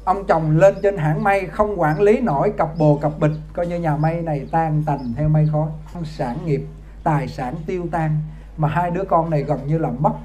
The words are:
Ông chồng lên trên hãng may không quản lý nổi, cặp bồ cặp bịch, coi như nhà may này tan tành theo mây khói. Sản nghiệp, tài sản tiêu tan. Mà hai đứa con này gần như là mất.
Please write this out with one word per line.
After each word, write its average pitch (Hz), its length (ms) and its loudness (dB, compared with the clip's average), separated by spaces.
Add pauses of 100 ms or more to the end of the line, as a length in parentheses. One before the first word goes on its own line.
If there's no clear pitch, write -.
Ông 196 200 0
chồng 160 320 2
lên 196 260 8
trên 196 140 2
hãng 151 260 0
may 196 220 2
không 208 360 -2
quản 156 200 2
lý 214 180 6
nổi, 185 380 0
cặp 160 200 -2
bồ 151 240 4
cặp 151 180 0
bịch, 151 120 2 (220)
coi 175 140 -4
như 175 120 -4
nhà 160 160 0
may 160 260 0
này 147 300 -4
tan 156 340 2
tành 127 320 -4
theo 151 120 2
mây 156 220 4
khói. 151 180 0 (340)
Sản 131 420 -6
nghiệp, 147 160 -2 (420)
tài 151 240 0
sản 131 280 -8 (100)
tiêu 180 260 -4
tan. 156 280 0 (380)
Mà 151 100 2
hai 175 240 0
đứa 180 120 -2
con 165 260 2
này 147 140 0
gần 139 240 -2
như 160 100 2
là 156 120 0 (100)
mất. 202 140 2 (120)